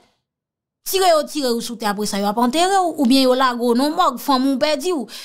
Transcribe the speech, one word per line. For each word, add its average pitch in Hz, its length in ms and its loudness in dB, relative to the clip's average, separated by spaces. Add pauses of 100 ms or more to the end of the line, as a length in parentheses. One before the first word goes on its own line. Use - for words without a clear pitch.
(840)
Tire 370 320 2
ou, 294 120 0
tire 269 200 -4
ou 233 160 -2
sou 233 140 -10
tè, 214 100 -4
apre 202 200 -4
sa, 202 120 -4
yo 202 80 0
ap 214 120 -2
anterre 339 420 2
ou, 330 160 -2
ou 254 100 2
byen 269 160 4
yo 254 120 4
lage 247 280 0
ou 240 120 2
nan 294 200 0
mòg, 302 240 0
fanm 262 300 0
ou 262 100 -2
pèdi 302 320 -2
ou, 247 160 -6 (160)